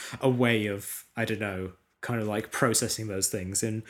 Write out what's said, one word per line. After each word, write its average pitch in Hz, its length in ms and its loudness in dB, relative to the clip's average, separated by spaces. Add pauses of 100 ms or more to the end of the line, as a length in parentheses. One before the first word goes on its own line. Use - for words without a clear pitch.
(200)
a 135 100 4
way 117 360 6
of, 101 400 -4 (100)
I 117 80 0
don't 107 160 -2
know, 92 320 -4 (300)
kind 117 200 -2
of, 107 80 0
like, 107 200 -2
processing 110 580 0
those 95 200 -2
things 95 340 -2
in 113 280 -2